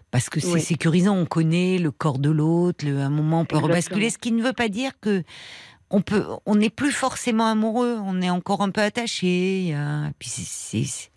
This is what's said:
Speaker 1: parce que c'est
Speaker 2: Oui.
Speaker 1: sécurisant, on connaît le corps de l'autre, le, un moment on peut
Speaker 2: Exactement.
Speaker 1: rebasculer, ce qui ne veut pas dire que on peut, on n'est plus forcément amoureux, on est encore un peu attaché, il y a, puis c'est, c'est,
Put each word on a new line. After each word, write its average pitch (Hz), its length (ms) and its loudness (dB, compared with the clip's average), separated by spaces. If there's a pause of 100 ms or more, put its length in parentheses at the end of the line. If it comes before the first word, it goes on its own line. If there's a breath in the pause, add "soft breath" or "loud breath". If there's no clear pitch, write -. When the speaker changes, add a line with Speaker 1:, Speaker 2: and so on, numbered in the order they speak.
(100)
Speaker 1:
parce 127 200 0
que 160 100 -4
c'est 175 140 -2
Speaker 2:
Oui. 170 80 4
Speaker 1:
sécurisant, 170 560 2
on 170 80 2
connaît 175 500 2
le 170 140 0
corps 135 280 -2
de 139 120 2
l'autre, 165 560 2
le, 139 140 0
un 139 100 0
moment 156 300 2
on 165 40 0
peut - 120 -2
Speaker 2:
Exactement. 165 180 2
Speaker 1:
rebasculer, 196 340 0
ce - 80 -6
qui 233 160 -4
ne 226 100 2
veut 254 120 0
pas 233 160 0
dire 254 300 -4
que 196 220 0 (680 loud breath)
on 208 100 4
peut, 190 240 0 (220)
on 214 80 2
n'est 214 160 4
plus 277 220 -2
forcément 226 540 0
amoureux, 226 560 0
on 185 200 -2
est 180 80 0
encore 180 320 0
un 202 80 0
peu 196 100 -2
attaché, 190 800 0
il 180 80 -2
y 160 60 -2
a, 147 440 -4
puis - 120 -12
c'est, - 540 -6
c'est, - 320 -10